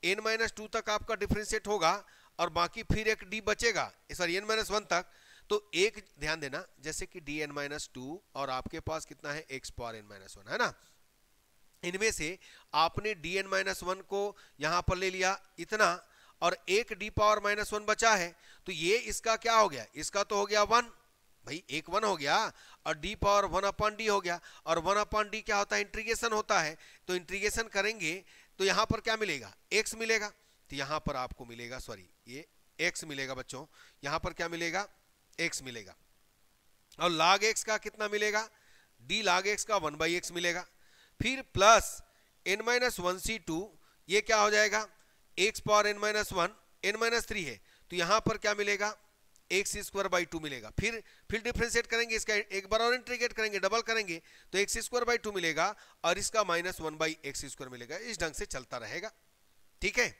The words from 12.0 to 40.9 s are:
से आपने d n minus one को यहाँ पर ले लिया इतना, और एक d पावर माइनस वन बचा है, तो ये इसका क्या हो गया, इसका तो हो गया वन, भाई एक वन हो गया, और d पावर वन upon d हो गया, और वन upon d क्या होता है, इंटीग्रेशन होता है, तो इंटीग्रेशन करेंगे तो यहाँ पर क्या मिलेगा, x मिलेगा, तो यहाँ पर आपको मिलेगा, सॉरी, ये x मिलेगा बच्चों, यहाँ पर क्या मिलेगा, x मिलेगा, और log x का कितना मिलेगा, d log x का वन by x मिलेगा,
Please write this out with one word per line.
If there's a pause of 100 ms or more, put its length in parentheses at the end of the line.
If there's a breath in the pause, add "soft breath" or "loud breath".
से (380 loud breath)
आपने
d
n
minus
one
को (240 loud breath)
यहाँ
पर
ले
लिया (220)
इतना, (540 soft breath)
और (120)
एक (100)
d
पावर
माइनस
वन
बचा
है, (320 loud breath)
तो
ये (140)
इसका
क्या
हो
गया, (100)
इसका
तो
हो
गया
वन, (560)
भाई (100)
एक
वन
हो
गया, (480 loud breath)
और
d
पावर
वन
upon
d
हो
गया, (260 loud breath)
और
वन
upon
d
क्या
होता
है,
इंटीग्रेशन
होता
है, (320 loud breath)
तो
इंटीग्रेशन
करेंगे (460 loud breath)
तो
यहाँ
पर
क्या
मिलेगा, (200)
x
मिलेगा,
तो
यहाँ
पर
आपको
मिलेगा,
सॉरी, (200)
ये (340)
x
मिलेगा
बच्चों, (380 loud breath)
यहाँ
पर
क्या
मिलेगा, (520)
x
मिलेगा, (1040)
और
log
x
का
कितना
मिलेगा, (540 soft breath)
d
log
x
का
वन
by (100)
x
मिलेगा, (540 soft breath)